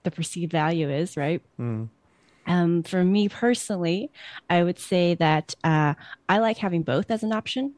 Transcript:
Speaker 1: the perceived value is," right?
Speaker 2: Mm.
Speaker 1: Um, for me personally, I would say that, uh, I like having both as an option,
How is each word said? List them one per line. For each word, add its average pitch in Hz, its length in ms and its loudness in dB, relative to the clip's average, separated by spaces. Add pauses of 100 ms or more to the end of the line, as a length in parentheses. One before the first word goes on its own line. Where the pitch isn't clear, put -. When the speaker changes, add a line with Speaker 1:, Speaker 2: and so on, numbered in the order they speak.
Speaker 1:
the 175 80 -2
perceived 170 420 -6
value 160 380 0
is," 151 260 -2
right? 151 240 -2 (180)
Speaker 2:
Mm. 113 300 -4 (560)
Speaker 1:
Um, 170 380 2
for 180 220 0
me 202 240 4
personally, 202 840 -2 (400)
I 175 140 4
would 180 160 -2
say 175 340 2
that, 156 480 2
uh, 151 320 4 (340)
I 190 100 4
like 226 200 2
having 175 240 0
both 156 260 -2
as 220 140 -2
an 220 100 -2
option, 262 460 -4